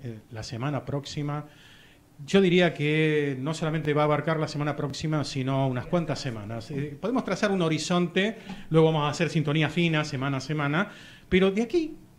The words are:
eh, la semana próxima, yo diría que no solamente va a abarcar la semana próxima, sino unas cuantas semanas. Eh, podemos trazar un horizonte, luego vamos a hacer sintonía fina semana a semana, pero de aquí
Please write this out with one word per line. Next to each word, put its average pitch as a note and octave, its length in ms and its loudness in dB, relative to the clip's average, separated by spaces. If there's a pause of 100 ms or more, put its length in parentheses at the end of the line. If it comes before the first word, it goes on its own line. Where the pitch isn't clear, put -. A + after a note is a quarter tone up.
eh, A2+ 160 -10 (120)
la A2 120 -10
semana B2+ 420 -6
próxima, D3 640 -6 (800)
yo F#3 160 4
diría F3 320 6
que D3+ 680 2
no C#3+ 140 -4
solamente D#3 400 -2
va D3 80 4
a D3+ 40 4
abarcar D3+ 340 2
la D#3 80 0
semana D3 280 -2
próxima, D3+ 480 -2
sino C3+ 440 0
unas B2 180 -2
cuantas D#3+ 340 -2
semanas. A2+ 520 -8
Eh, C#3+ 280 -6
podemos A#3 240 -2
trazar G3+ 280 0
un F#3+ 100 0
horizonte, F3 760 0 (320)
luego D#3+ 180 6
vamos D#3 200 2
a - 20 0
hacer D3 200 0
sintonía D3+ 400 2
fina E3 360 2
semana C#3 320 -4
a B2+ 40 -4
semana, D3+ 500 -2 (380)
pero F#3 220 4
de G3 100 0
aquí D#4 340 -2 (240)